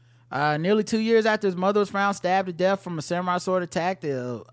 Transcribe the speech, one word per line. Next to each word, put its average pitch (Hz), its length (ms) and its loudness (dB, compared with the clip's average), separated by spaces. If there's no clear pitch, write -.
Uh, 147 260 0
nearly 196 280 2
two 220 160 -2
years 220 260 4
after 214 220 2
his 185 80 -2
mother 196 240 2
was 202 100 0
found 202 260 0
stabbed 185 300 0
to 180 80 -6
death 190 280 2
from 170 160 -6
a 143 40 -6
samurai 180 340 -2
sword 185 260 0
attack, 180 380 -2
the, 123 420 -4